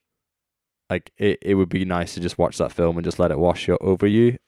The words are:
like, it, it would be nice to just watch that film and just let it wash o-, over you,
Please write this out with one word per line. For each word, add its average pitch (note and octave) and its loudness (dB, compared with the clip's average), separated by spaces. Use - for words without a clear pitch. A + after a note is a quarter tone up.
like, F#2 -6
it, G2+ 0
it G2 0
would F#2+ 2
be F#2+ -2
nice F2 -4
to E2+ -8
just F2 -4
watch E2+ 0
that - -2
film E2+ 0
and E2 -6
just F2 -4
let E2+ 2
it D2 -2
wash F2 0
o-, F2 2
over F#2+ 0
you, A#2 2